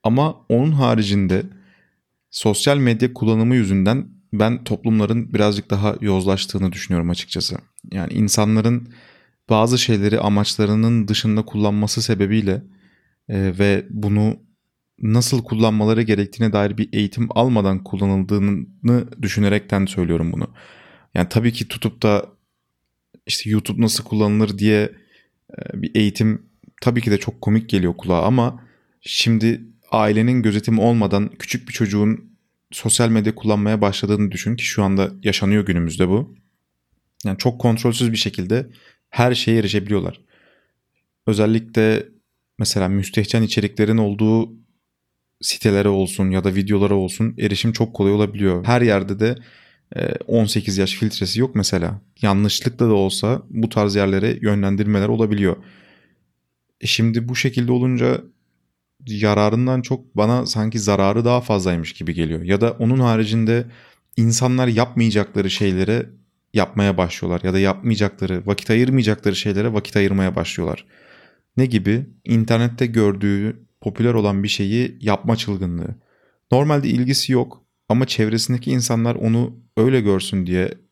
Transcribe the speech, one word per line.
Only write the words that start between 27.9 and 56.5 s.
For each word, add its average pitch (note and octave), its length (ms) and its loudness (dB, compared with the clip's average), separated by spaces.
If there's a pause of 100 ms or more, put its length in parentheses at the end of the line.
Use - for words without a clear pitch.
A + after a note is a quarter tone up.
kulağa F2 240 0
ama A#2+ 420 0 (380)
şimdi A2+ 600 0 (300)
ailenin A2 500 2
gözetimi G#2+ 400 0
olmadan G#2 480 2 (100)
küçük - 280 -8
bir - 60 -14
çocuğun G#2 560 0 (420)
sosyal A#2 380 -2
medya G#2+ 260 0
kullanmaya G#2 460 0
başladığını G2+ 500 0
düşün G2+ 240 -4
ki - 80 -8
şu - 200 -2
anda F#2+ 280 2 (120)
yaşanıyor G2+ 420 2
günümüzde E2+ 440 0
bu. G#2+ 260 -2 (920)
Yani F#2+ 120 -4
çok A#2+ 240 -2
kontrolsüz A#2 500 0
bir A2 60 -4
şekilde G#2+ 520 -4 (400)
her B2 260 0
şeye A2+ 240 0
erişebiliyorlar. G2 640 -2 (1040)
Özellikle A2 800 2 (540)
mesela G2 280 0
müstehcen G2+ 560 0
içeriklerin G#2+ 540 0
olduğu A2 600 0 (840)
sitelere G2+ 480 2
olsun F#2+ 400 0
ya F#2 140 0
da F#2+ 120 0
videolara G2+ 400 2
olsun G#2 420 -2
erişim G#2+ 340 -2
çok A2+ 220 -2
kolay G2+ 180 2
olabiliyor. G2+ 540 0
Her A#2+ 160 2
yerde G2+ 380 0
de, A#2 160 0 (600)
e, G1+ 180 -4 (140)
on A2+ 180 2
sekiz G2+ 320 -2
yaş F#2+ 160 0
filtresi G#2 460 -4
yok B2+ 160 -2
mesela. F#2+ 460 -2 (200)
Yanlışlıkla G#2 680 0
da A2 40 4
olsa G2+ 560 0
bu A2+ 200 -2
tarz G#2 260 0
yerlere G2 460 0
yönlendirmeler G#2 680 0
olabiliyor. G#2 480 0 (1300)